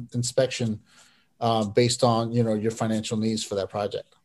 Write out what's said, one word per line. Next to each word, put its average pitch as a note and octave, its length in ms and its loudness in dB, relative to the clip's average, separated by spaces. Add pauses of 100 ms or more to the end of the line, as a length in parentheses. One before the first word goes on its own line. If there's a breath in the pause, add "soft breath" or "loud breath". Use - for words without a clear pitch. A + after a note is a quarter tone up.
(140)
inspection, A#2+ 680 -2 (580 soft breath)
uh, A2+ 260 2
based A#2 380 2
on, A#2 280 4
you A#2+ 120 2
know, A2+ 100 0
your G#2+ 180 0
financial A2 460 -2
needs A2 260 -2
for - 120 -6
that F#2+ 140 -2
project. - 560 -6